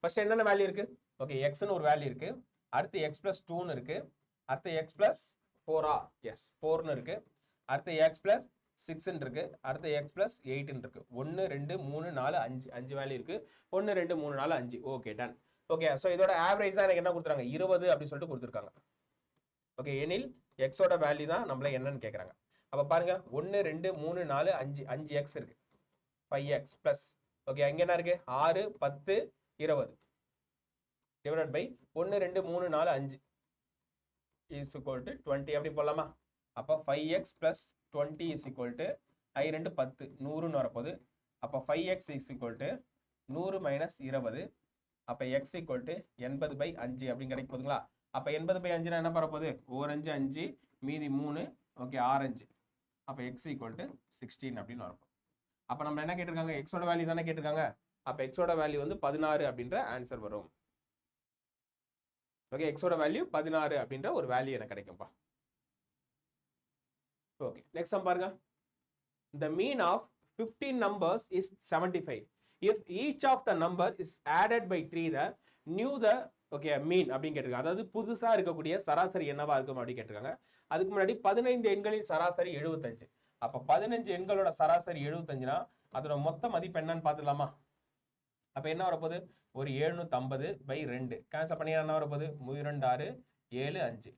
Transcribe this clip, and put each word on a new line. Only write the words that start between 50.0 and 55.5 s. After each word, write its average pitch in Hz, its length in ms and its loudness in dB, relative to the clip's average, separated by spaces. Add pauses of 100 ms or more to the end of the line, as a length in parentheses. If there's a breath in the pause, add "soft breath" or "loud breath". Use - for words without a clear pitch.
அஞ்சு, 139 280 -2 (440 soft breath)
மீதி 151 200 -4 (100)
மூணு, 147 220 -4 (440)
ஓகே, 131 140 -4 (120)
ஆறு 139 180 4
அஞ்சு. - 180 -10 (640)
அப்ப 131 100 -8 (140)
x 139 220 -12
equal 117 260 -10
to 240 60 -8 (320)
sixteen 127 420 -10
அப்படின்னு 113 260 -10
வரப்போகுது. - 260 -18 (580)